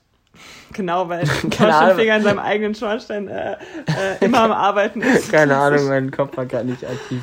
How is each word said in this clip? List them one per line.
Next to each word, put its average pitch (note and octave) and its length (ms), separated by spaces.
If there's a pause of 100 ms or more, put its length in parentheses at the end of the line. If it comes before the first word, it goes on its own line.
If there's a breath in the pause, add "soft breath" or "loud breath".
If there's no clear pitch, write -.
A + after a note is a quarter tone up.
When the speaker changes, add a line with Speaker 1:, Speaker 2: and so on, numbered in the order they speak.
(720 loud breath)
Speaker 1:
genau, F3 380
weil F3 140
Speaker 2:
<laughs> - 20
Keine - 240
Speaker 1:
der - 80
Schornsteinfeger F#3+ 560
Speaker 2:
Ahnung. G#3+ 80
Speaker 1:
in G#3 80
seinem G3+ 80
eigenen G#3 360
Schornstein, G#3+ 540
äh, - 240
äh, D4 720
immer A#3 160
am A3 120
Arbeiten G3+ 500
ist. A#3+ 280
Speaker 2:
<laughs> - 0
Keine D3+ 260
Ahnung, C#3+ 320
mein C3+ 220
Kopf C#3 260
war B2+ 100
grad B2 180
nicht B2 220
aktiv B2+ 360